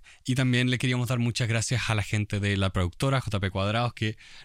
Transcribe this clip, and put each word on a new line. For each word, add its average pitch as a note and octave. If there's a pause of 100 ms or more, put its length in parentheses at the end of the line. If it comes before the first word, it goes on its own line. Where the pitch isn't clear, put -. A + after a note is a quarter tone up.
(260)
y B2+
también B2+
le B2+
queríamos B2
dar B2+
muchas A#2+
gracias A2+
a A2+
la G#2
gente G#2
de G2+
la G2
productora C3
J -
P G2
Cuadrados, G#2+
que A2 (260)